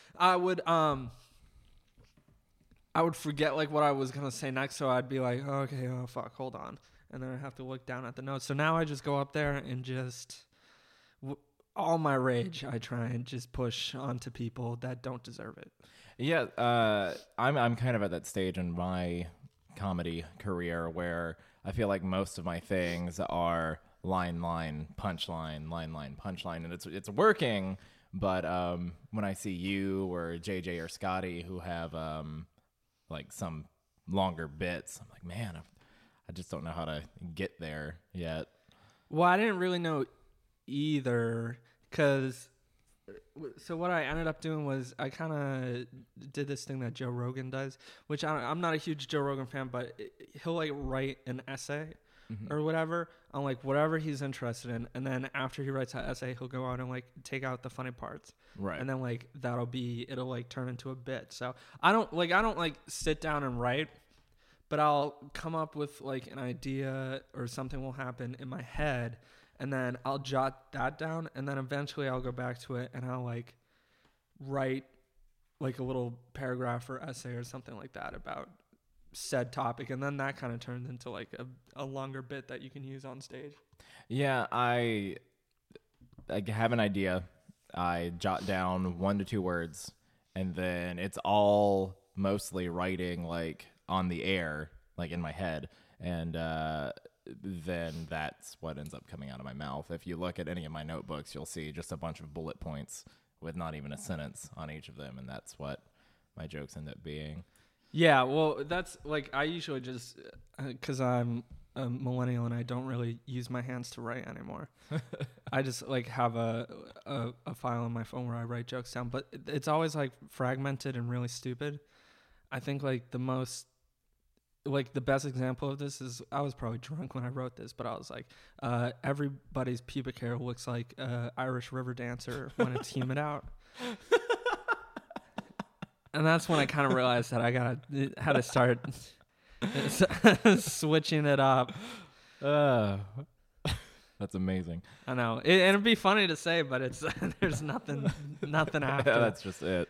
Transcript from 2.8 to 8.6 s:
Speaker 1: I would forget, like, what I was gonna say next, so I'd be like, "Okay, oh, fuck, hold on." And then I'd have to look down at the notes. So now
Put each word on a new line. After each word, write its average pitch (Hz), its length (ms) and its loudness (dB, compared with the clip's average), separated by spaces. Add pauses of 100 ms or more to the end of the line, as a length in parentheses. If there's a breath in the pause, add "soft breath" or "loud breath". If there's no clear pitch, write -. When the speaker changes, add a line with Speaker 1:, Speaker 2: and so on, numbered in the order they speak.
Speaker 1:
I 160 80 6
would 165 140 4
forget, 147 400 2
like, 151 160 2
what 147 100 6
I 147 80 8
was 135 220 0
gonna 139 180 -4
say 135 220 -4
next, 131 240 -2
so 139 120 2
I'd 127 200 4
be 135 100 0
like, 127 260 2
"Okay, 139 440 -2
oh, 127 180 -4
fuck, 120 300 -8
hold 131 180 -6
on." 71 240 -10 (320 soft breath)
And 131 100 -10
then 127 120 -6
I'd 127 80 -6
have 139 160 -10
to 131 80 -12
look 127 220 -8
down 127 180 -6
at 123 100 -10
the 135 80 -10
notes. 135 220 -4
So 143 100 -2
now 156 220 4